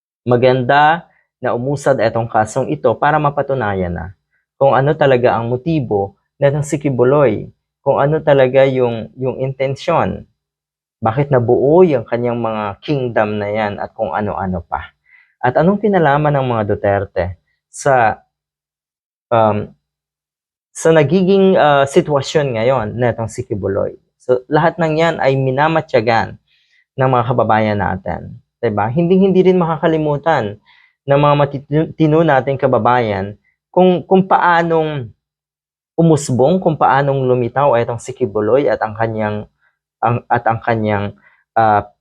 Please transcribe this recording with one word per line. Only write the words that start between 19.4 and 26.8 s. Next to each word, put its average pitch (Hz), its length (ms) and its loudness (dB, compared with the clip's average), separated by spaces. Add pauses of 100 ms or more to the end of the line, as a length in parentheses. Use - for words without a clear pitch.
sa 165 240 2
nagiging, 190 640 4
ah, 143 240 4
sitwasyon 143 720 -2
ngayon 117 400 0
netong 113 320 -2
si 120 160 -10
Kibuloy? 98 560 -4 (160)
So, - 320 -2
lahat 160 320 0
ng 160 240 0
yan 160 160 0
ay 135 160 2
minamatyagan 131 1040 0 (560)